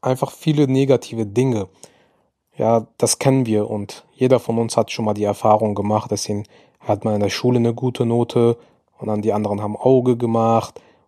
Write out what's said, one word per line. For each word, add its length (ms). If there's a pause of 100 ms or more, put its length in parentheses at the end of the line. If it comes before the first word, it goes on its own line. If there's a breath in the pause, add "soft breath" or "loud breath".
einfach 260
viele 380
negative 580
Dinge. 420 (880 soft breath)
Ja, 300 (120)
das 200
kennen 280
wir 220
und 440
jeder 260
von 200
uns 180
hat 160
schon 120
mal 100
die 100
Erfahrung 500
gemacht, 380
dass 160
ihn, 160 (360 soft breath)
er 80
hat 160
mal 100
in 60
der 100
Schule 280
eine 160
gute 320
Note 500 (420 soft breath)
und 100
dann 140
die 100
anderen 280
haben 160
Auge 400
gemacht 640 (280 loud breath)